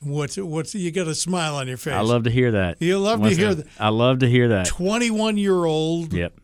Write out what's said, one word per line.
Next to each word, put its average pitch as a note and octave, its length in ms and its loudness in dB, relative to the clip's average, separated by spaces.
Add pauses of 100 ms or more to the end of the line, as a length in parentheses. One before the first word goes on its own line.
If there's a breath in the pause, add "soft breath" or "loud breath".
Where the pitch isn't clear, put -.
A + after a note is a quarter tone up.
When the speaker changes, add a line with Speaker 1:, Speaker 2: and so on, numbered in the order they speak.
Speaker 1:
What's, C#3+ 340 -6
what's, D#3+ 400 -6
you F3 160 -4
got E3+ 160 -2
a D#3 80 -4
smile E3 400 -2
on C3 120 -6
your B2+ 100 -8
face. C#3 160 -6
Speaker 2:
I G2 80 0
love A#2 240 2
to A#2+ 40 0
hear B2 220 2
that. F#2 300 -2
Speaker 1:
You F3+ 180 0
love G#3+ 200 0
to G#3 40 2
Speaker 2:
What's G#3 140 4
Speaker 1:
hear G3 180 2
Speaker 2:
that? D3+ 100 -6
Speaker 1:
that. - 160 -20
Speaker 2:
I G#2+ 80 2
love A#2+ 300 2
to B2+ 100 4
hear A#2+ 200 4
that. F#2+ 180 0
Speaker 1:
Twenty-one-year-old F#3 1500 0
Speaker 2:
Yep. F2 200 -4 (100)